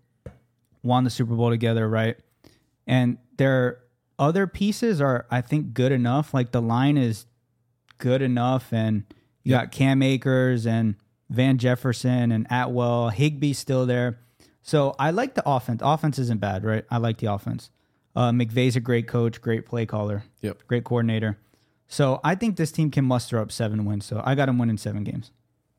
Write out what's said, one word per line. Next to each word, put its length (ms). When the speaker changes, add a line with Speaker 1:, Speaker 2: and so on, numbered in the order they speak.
Speaker 1:
won 200
the 60
Super 260
Bowl 140
together, 400
right? 280
And 320
their 420
other 260
pieces 560
are, 300
I 100
think, 320
good 180
enough. 420
Like, 180
the 100
line 360
is 280
good 240
enough, 500
and 320
you 100
Speaker 2:
Yep. 80
Speaker 1:
got 100
Cam 320
Akers 640
and 280
Van 280
Jefferson 720
and 200
Atwell. 580
Higbee's 480
still 280
there. 340
So 380
I 120
like 240
the 140
offense. 340
Offense 360
isn't 200
bad, 240
right? 280
I 60
like 200
the 160
offense. 380
Uh, 160
McVay's 440
a 40
great 280
coach, 340
great 240
play 220
caller, 360
Speaker 2:
Yep. 260
Speaker 1:
great 160
coordinator. 560
So 360
I 120
think 220
this 140
team 200
can 140
muster 340
up 120
seven 340
wins. 200
So 180
I 120
got 140
'em 80
winning 200
seven 260
games. 280